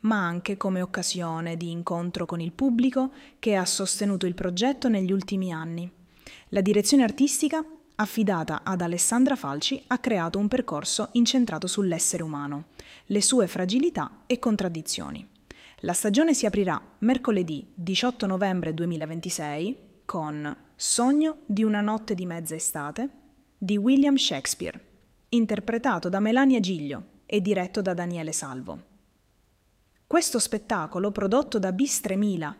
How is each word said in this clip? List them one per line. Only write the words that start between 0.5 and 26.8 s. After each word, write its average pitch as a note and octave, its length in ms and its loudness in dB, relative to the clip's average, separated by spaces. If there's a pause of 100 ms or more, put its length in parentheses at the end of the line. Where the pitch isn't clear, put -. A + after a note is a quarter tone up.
come F#3+ 260 -2
occasione E3+ 760 -4
di E3+ 140 -6
incontro E3+ 560 -4
con F3 120 -4
il E3+ 120 -4
pubblico C4 600 2 (280)
che G#3+ 160 2
ha F#3 100 2
sostenuto F#3+ 640 -2
il F3 80 -2
progetto F#3+ 520 0
negli F#3+ 240 2
ultimi F#3+ 400 -2
anni. E3+ 400 -8 (580)
La G3 120 0
direzione G#3 400 6
artistica, C#4+ 640 2 (300)
affidata F#3+ 680 -2
ad F#3 180 -2
Alessandra A#3 540 2
Falci, D3 520 -4
ha B3+ 100 0
creato F#3 400 0
un G#3 100 2
percorso G3+ 680 -2
incentrato A#3 520 2
sull'essere F3+ 560 0
umano, D3 440 -6 (420)
le G3+ 120 2
sue A3+ 280 4
fragilità G3 800 -2
e B3 100 0
contraddizioni. E3 920 -2 (520)
La F3 140 -2
stagione C4 420 4
si - 100 -2
aprirà F#3+ 340 0 (200)
mercoledì G#3 760 0
diciotto G3 540 -2
novembre F#3 480 0
duemilaventisei E3 1000 -4 (300)
con D3+ 500 -6 (200)
Sogno D4 640 2 (100)
di G#3 160 2
una G#3 180 2
notte G#3+ 320 -2
di F3+ 140 -6
mezza E3 260 -8
estate D#3+ 560 -6 (480)
di G3+ 180 0
William C#4 420 6
Shakespeare, - 640 -4 (500)
interpretato A3 800 0
da F#3+ 100 0
Melania B3 400 6
Giglio D3+ 460 -4 (200)